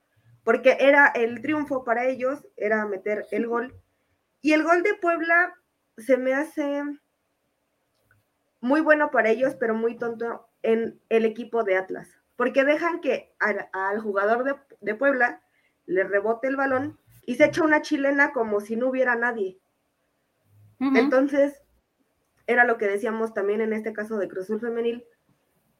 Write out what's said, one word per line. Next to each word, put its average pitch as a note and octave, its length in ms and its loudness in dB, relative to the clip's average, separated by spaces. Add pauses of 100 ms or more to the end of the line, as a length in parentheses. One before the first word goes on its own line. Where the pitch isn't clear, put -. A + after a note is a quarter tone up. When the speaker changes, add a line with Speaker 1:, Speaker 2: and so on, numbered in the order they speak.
(440)
Speaker 1:
Porque A#3 360 4
era C#4 280 8
el A#3 340 -2
triunfo C#4+ 420 -4
para A#3+ 220 -2
ellos, C4 400 -4 (100)
era G#3+ 300 -2
meter G#3 460 -6
el A3+ 160 -4
gol. A#3 260 -6 (680)
Y D4+ 100 2
el D#4 80 2
gol E4+ 220 2
de G#4 100 0
Puebla E4+ 640 0 (420)
se B3 200 0
me C4 180 -2
hace C#4+ 480 -4 (1800)
muy C#4 200 2
bueno D4+ 280 4
para A3+ 220 2
ellos, C4 280 0
pero A3+ 140 0
muy A3+ 240 -2
tonto A#3 500 -8 (140)
en A3+ 380 0 (100)
el A3+ 160 2
equipo A3+ 380 -4
de F#3+ 140 2
Atlas, F#3 300 -8 (280)
porque B3+ 280 0
dejan E4 380 0
que B3+ 380 -4
al, G3+ 340 -2
al G3 280 -4
jugador G#3+ 420 4
de, C#4 120 0 (260)
de G3+ 120 -2
Puebla C4 480 2 (460)
le F#3 160 0
rebote G#3+ 440 0
el C4+ 100 -2
balón C#4 420 -2 (260)
y A#3+ 100 -4
se D4 100 6
echa D4+ 180 2
una D4+ 180 4
chilena C#4+ 520 0
como A3 280 -2
si A3 140 -8
no B3 140 0
hubiera B3+ 260 0
nadie. A3+ 420 -4 (1200)
Speaker 2:
Ujú. C4+ 160 0
Speaker 1:
Entonces, C#4 680 2 (840)
era B3 180 0
lo A3+ 120 -2
que A3 100 -4
decíamos A3 460 -6
también G#3 280 -4
en A3 120 -4
este G#3+ 200 -8
caso G#3+ 240 -10
de F#3+ 100 -6
Cruz F#3 180 -10
Azul G#3+ 160 -8
Femenil, A#3 440 -6 (760)